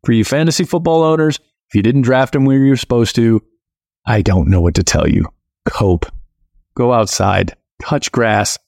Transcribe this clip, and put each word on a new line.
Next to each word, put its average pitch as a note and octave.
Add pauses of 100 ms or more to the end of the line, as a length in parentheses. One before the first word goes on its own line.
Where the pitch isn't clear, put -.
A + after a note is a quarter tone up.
for A#2+
you A2
fantasy D#3+
football E3
owners, D#3+ (300)
if -
you G2+
didn't B2+
draft B2+
him C#3
where C3+
you're C3+
supposed A#2+
to, A2+ (640)
I A2
don't F2+
know F#2
what E2+
to -
tell -
you. - (420)
Cope. F2+ (680)
Go B2
outside. G2 (240)
Touch -
grass G#2+